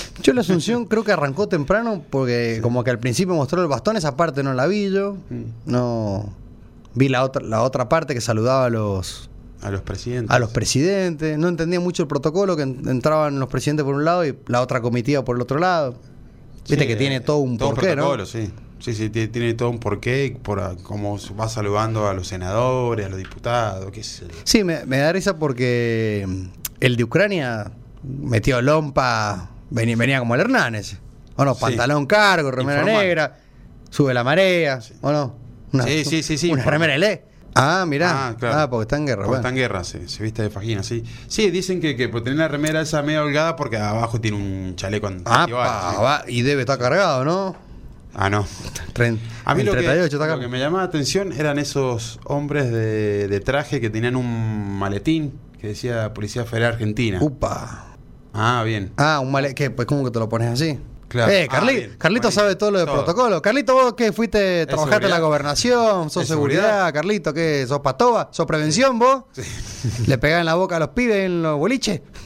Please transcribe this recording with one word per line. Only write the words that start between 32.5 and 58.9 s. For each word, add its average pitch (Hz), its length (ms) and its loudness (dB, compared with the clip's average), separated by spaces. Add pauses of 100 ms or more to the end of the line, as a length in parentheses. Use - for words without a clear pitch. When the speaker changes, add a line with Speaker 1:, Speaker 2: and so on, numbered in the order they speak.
Speaker 1:
remera 139 300 0
Speaker 2:
Informal. 208 220 4
Speaker 1:
negra, 160 340 0 (520)
sube 135 240 2
la 120 100 2
marea, 160 580 4
Speaker 2:
Sí. - 200 -18
Speaker 1:
¿o 139 100 0
no? 143 240 -2 (380)
Una, 131 120 4
Speaker 2:
Sí, 143 200 2
sí, 156 160 0
sí, 156 160 -2
sí, 170 140 0
Speaker 1:
una 139 80 2
Speaker 2:
informal. 120 140 0
Speaker 1:
remera 156 200 2
de 143 60 2
ley. 202 220 2 (340)
Ah, 160 320 4
mirá. 143 420 0
Speaker 2:
Ah, 113 80 -6
claro. 120 220 0
Speaker 1:
Ah, 147 100 2
porque 120 140 -2
está 135 140 0
en 151 100 0
guerra, 104 160 0
Speaker 2:
Porque 101 60 -2
Speaker 1:
bueno. 127 100 2
Speaker 2:
está 123 100 -2
en 131 60 -2
guerra, 104 280 0
sí, - 220 -10
se - 160 -10
viste 110 220 -2
de 104 80 -2
fajina, 101 320 -4
sí. 117 200 -4 (240)
Sí, 214 220 2
dicen 185 320 -2
que, 147 140 0
que 120 140 0
por 113 140 -4
tener 131 140 -2
la 160 100 2
remera 156 340 -2
esa 151 200 -2
media 151 220 0
holgada 151 320 0
porque 120 220 -4
abajo 110 440 -2
tiene 107 160 -2
un 95 380 -4
chaleco 104 320 -4
an-, 92 180 -8
Speaker 1:
Ah, 120 160 4
Speaker 2:
antibalas, 123 300 0
Speaker 1:
pa, 92 220 -2
Speaker 2:
sí. 92 100 -4
Speaker 1:
va, 139 240 2
y 120 160 -2
debe 139 180 2
estar 131 160 0
cargado, 135 480 2
¿no? 185 300 0 (640)
Speaker 2:
Ah, 98 120 2
no. 104 160 0 (460)
Speaker 1:
Tren-, 117 260 2 (260)
Speaker 2:
A 135 80 2
mí - 80 2
Speaker 1:
el 123 60 2
Speaker 2:
lo 202 60 2
que, 127 60 2
Speaker 1:
treinta 127 160 2
y 170 40 4
ocho 180 60 4
está 147 120 0
Speaker 2:
lo 143 40 -2
Speaker 1:
cargado. 156 200 -2
Speaker 2:
que 123 60 -6
me 127 120 -4
llamaba 170 240 0
la 180 60 -2
atención 180 440 -2
eran 147 260 0
esos 131 680 -2
hombres 143 460 -2
de, 107 560 0
de 101 140 0
traje 143 400 0
que 113 100 0
tenían 120 240 0
un 110 640 -2
maletín 131 540 0 (260)
que 110 80 -8
decía 110 480 -4
Policía 107 300 -4
Federal 113 280 0
Argentina. 107 480 0
Speaker 1:
Upa. - 720 -4 (380)
Speaker 2:
Ah, 113 320 2
bien. 107 320 -2